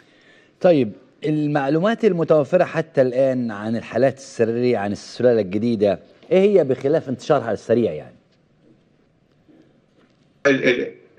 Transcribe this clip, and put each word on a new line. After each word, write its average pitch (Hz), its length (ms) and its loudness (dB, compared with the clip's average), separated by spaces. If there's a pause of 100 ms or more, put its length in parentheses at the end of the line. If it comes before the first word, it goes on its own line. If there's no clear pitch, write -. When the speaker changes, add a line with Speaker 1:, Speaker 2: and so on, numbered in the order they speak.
(600)
Speaker 1:
طيب، 139 320 2 (320)
المعلومات 151 800 -2
المتوفرة 165 600 2
حتى 151 380 -2
الآن 127 480 0
عن 107 260 -6
الحالات 117 400 -2
السرية 117 640 -2
عن 101 140 -4
السلالة 117 480 0
الجديدة، 101 580 -2 (340)
إيه 185 80 4
هي 196 240 4
بخلاف 139 440 -2
انتشارها 123 440 -2
السريع 113 400 0
يعني؟ - 220 -14 (2250)
Speaker 2:
ال-، 135 220 2
ال-، - 200 -2 (300)